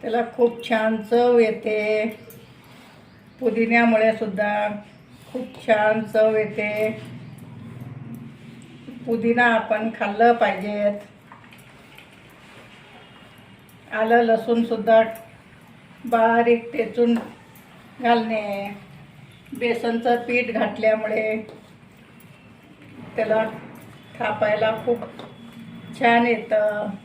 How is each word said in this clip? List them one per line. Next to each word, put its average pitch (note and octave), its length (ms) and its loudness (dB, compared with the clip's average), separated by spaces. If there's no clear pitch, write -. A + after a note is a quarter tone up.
त्याला A#3 200 -2
खूप A#3+ 320 0
छान A3 340 0
चव A#3+ 360 4
येते. G#3+ 680 0
पुदिन्यामुळे A3+ 720 4
सुद्धा G#3 560 -2
खूप - 340 -12
छान G#3+ 340 2
चव A3 360 2
येते. G#3+ 540 -2
पुदिना A#3 380 2
आपण A3 360 0
खाल्लं A3 320 4
पाहिजेत. G#3 680 0
आलं A3+ 280 4
लसूण A#3 420 2
सुद्धा A3+ 380 4
बारीक A#3 680 2
ठेचून A#3 420 0
घालणे. A3 680 -2
बेसनचं A#3 580 0
पीठ A#3+ 340 -2
घातल्यामुळे G#3+ 840 -2
त्याला A3 280 2
थापायला G#3+ 680 0
खूप A#3+ 140 0
छान A#3 260 4
येतं. G#3+ 600 0